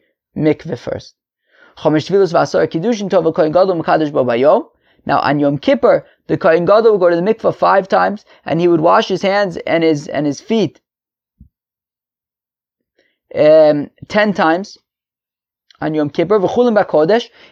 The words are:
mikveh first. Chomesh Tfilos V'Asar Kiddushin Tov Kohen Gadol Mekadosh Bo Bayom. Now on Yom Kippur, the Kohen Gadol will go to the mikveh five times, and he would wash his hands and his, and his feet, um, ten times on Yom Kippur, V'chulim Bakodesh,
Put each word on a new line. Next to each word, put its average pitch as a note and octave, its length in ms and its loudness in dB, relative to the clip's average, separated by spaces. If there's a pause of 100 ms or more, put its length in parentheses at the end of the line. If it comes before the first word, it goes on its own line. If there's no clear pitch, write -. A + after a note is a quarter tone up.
(360)
mikveh D3+ 420 -4
first. - 380 -12 (640)
Chomesh D4+ 300 -2
Tfilos F#3 240 2
V'Asar D#3+ 340 0
Kiddushin G3+ 420 -4
Tov D#3+ 240 0
Kohen D#3 200 0
Gadol F3+ 280 2
Mekadosh D#3+ 300 -2
Bo C#3 140 -2
Bayom. C#3 420 2 (380)
Now C#3 140 -2
on D3 200 -2
Yom C#3+ 180 0
Kippur, D3 480 0 (220)
the D#3 100 -4
Kohen E3+ 280 0
Gadol G#3+ 260 4
will G3+ 80 0
go F3 100 2
to F3 60 2
the E3+ 60 -2
mikveh F#3+ 340 -2
five F#3 320 0
times, F#3+ 380 -2 (200)
and E3 140 -4
he F3 80 0
would E3+ 140 2
wash F#3+ 260 2
his F#3 140 -4
hands G3 360 -2
and E3 260 -2
his, D#3 260 0
and D3 160 -4
his C#3+ 160 -4
feet, A3 400 -4 (2500)
um, D3+ 560 4 (200)
ten G#3 240 0
times F3+ 440 -2 (1000)
on D#3 140 -6
Yom D3+ 160 -2
Kippur, G#3 300 0
V'chulim A3+ 380 0
Bakodesh, F#3 520 0 (220)